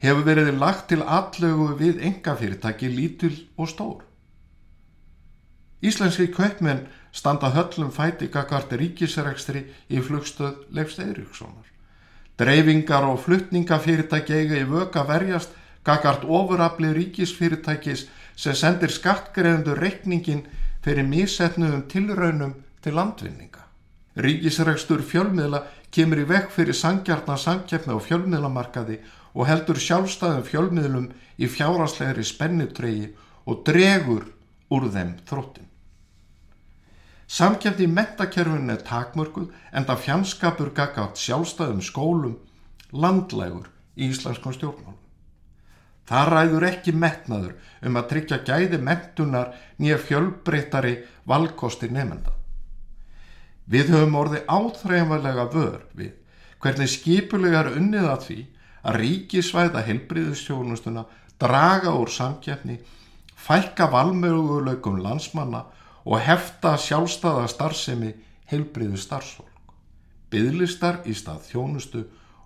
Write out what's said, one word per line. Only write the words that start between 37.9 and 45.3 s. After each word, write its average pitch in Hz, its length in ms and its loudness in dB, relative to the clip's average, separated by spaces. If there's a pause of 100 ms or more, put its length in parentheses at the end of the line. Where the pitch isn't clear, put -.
menntakerfinu 165 840 0
er - 100 -10
takmörkuð, 156 640 -6 (240)
enda 131 240 -2
fjandskapur 165 800 -2
gagnvart 117 440 -4
sjálfstæðum 135 640 -2
skólum 147 540 -2 (540)
landlægur 135 800 -2 (240)
í 131 160 -4
íslenskum 131 440 -8
stjórnmálum. 139 440 -12 (1080)